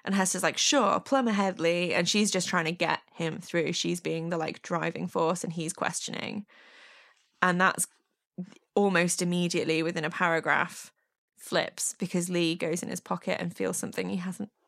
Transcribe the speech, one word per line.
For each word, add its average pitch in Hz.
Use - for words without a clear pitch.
And 196
Hester's 185
like, 165
"Sure, 247
plumb 269
ahead, 196
Lee." 170
And 175
she's 208
just 185
trying 170
to 165
get 165
him 165
through. 170
She's 175
being 165
the, 175
like, 160
driving 165
force, 175
and 165
he's 165
questioning. -
And 180
that's 185
almost 180
immediately 175
within 165
a 156
paragraph 165
flips, -
because 180
Lee 170
goes 170
in -
his 185
pocket -
and 175
feels 185
something -
he 196
hasn't 185